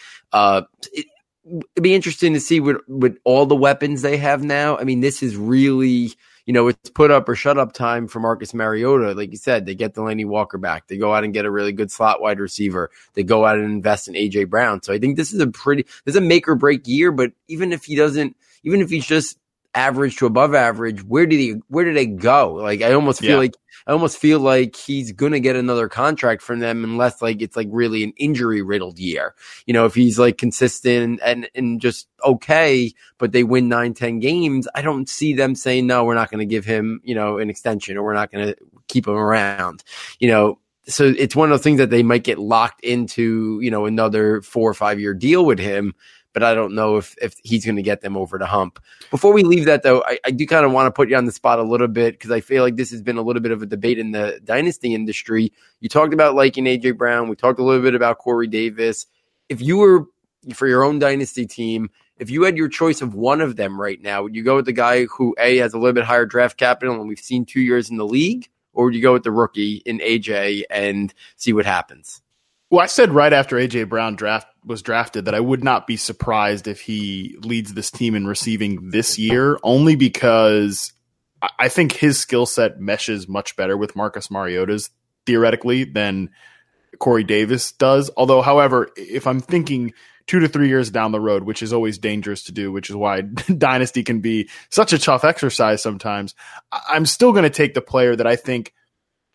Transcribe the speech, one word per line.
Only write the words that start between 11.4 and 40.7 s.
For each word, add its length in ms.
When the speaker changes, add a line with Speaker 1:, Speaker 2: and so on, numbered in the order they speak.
Speaker 1:
a 60
really 200
good 200
slot 300
wide 180
receiver. 520
They 100
go 220
out 120
and 80
invest 420
in 80
A 140
J 140
Brown. 400
So 100
I 60
think 160
this 180
is 60
a 80
pretty, 360
this 80
is 40
a 40
make 260
or 80
break 320
year, 240
but 200
even 240
if 140
he 100
doesn't, 400
even 180
if 80
he's 160
just 320
average 420
to 80
above 300
average, 480
where 240
did 120
he, 160
where 180
did 100
they 120
go? 460
Like, 280
I 120
almost 280
feel 100
Speaker 2:
Yeah. 60
Speaker 1:
like, 160
I 60
almost 260
feel 220
like 360
he's 380
gonna 260
get 160
another 320
contract 540
from 180
them 240
unless, 380
like, 200
it's, 140
like, 160
really 320
an 140
injury 440
riddled 380
year. 360
You 80
know, 120
if 100
he's, 240
like, 180
consistent 840
and, 320
and 240
just 280
okay, 720
but 140
they 120
win 260
nine, 240
ten 260
games, 560
I 60
don't 260
see 260
them 220
saying, 320
"No, 160
we're 120
not 140
gonna 160
give 200
him, 380
you 120
know, 220
an 120
extension, 480
or 60
we're 100
not 180
gonna 240
keep 200
him 80
around." 680
You 100
know, 300